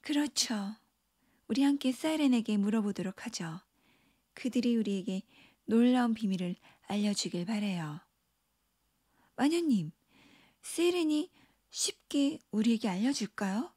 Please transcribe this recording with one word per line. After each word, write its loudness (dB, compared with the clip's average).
그렇죠. -2
우리 0
함께 2
사이렌에게 2
물어보도록 -2
하죠. -8
그들이 0
우리에게 -2
놀라운 4
비밀을 -2
알려주길 -2
바래요. -4
마녀님, 2
세이렌이 0
쉽게 -2
우리에게 2
알려줄까요? -2